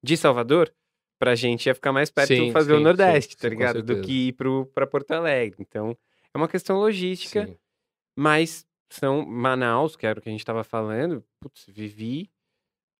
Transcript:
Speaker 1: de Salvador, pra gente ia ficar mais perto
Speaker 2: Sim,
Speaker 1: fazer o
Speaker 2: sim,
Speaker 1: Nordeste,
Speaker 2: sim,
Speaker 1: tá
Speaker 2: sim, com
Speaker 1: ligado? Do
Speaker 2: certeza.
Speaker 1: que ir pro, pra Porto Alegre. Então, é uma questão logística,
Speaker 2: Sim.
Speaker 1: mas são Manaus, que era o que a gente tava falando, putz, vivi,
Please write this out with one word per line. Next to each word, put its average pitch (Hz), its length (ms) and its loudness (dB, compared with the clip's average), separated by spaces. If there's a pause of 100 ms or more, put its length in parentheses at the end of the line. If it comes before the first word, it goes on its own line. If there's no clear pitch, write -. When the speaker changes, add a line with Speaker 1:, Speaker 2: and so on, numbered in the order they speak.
Speaker 1:
de 143 120 0
Salvador, 143 560 2 (480)
pra 123 140 4
gente 117 320 0
ia 131 80 2
ficar 135 180 -2
mais 139 200 0
perto - 240 2
Speaker 2:
Sim, 120 160 2
Speaker 1:
fazer 151 220 4
o - 40 6
Speaker 2:
sim, 151 60 4
Speaker 1:
Nordeste, 175 480 4
Speaker 2:
sim, - 80 -20
Speaker 1:
tá 117 100 -2
Speaker 2:
sim, 113 60 -6
com - 0 -
Speaker 1:
ligado? 120 260 -2
Do 107 60 -8
Speaker 2:
certeza. 104 160 -2
Speaker 1:
que 127 240 -2
ir 127 60 -4
pro, 131 340 -2
pra 135 180 -2
Porto 139 280 -4
Alegre. 139 460 -2
Então, 107 380 -8 (340)
é - 60 -8
uma 160 100 0
questão 190 300 -2
logística, 196 680 -2
Speaker 2:
Sim. 92 100 -18 (580)
Speaker 1:
mas 156 500 0 (280)
são 139 320 -2
Manaus, 127 720 0
que - 100 -8
era 110 140 -2
o - 20 -20
que - 80 -12
a - 20 -6
gente 107 140 -10
tava 113 180 -4
falando, 113 600 -4 (160)
putz, - 280 -20
vivi, 107 600 -10 (720)